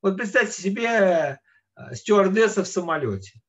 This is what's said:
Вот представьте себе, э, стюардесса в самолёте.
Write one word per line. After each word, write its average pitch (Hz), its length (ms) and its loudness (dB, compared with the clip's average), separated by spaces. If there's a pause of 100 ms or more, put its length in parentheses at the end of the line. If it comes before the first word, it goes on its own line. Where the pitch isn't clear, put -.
Вот 196 160 0
представьте 226 440 -2
себе, 196 800 0 (360)
э, 113 180 -16
стюардесса 202 680 2
в 185 60 -4
самолёте. 147 800 -6